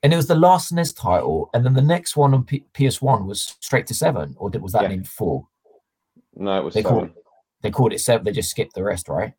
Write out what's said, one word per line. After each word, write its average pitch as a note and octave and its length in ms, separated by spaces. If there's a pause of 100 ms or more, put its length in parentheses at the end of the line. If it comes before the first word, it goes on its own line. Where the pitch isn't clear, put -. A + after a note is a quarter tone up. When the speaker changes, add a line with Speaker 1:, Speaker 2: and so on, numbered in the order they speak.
Speaker 1:
And C#3+ 100
it E3+ 40
was D#3+ 100
the E3+ 100
last F3 340
snes E3+ 220
title, D#2+ 600
and A#2+ 100
then B2+ 120
the C3 80
next E3+ 340
one C#3 160
on C3 100
P-, - 300
P C#3 140
S B2+ 140
one A#2+ 260
was - 320
straight - 280
to - 60
seven, A#2 460
or G2+ 100
did, - 140
was F#2+ 80
that G#2+ 120
Speaker 2:
Yeah. G2 40
Speaker 1:
named F#2+ 200
four? - 400 (880)
Speaker 2:
No, G2 220
it F2+ 60
was C#2+ 100
Speaker 1:
They G#2+ 80
called, A2+ 280
Speaker 2:
seven. - 40 (480)
Speaker 1:
they G#2+ 80
called A2+ 240
it G#2+ 60
seven. A2+ 260
They G#2+ 60
just - 180
skipped - 240
the F#2 100
rest, F#2+ 240
right? F2+ 320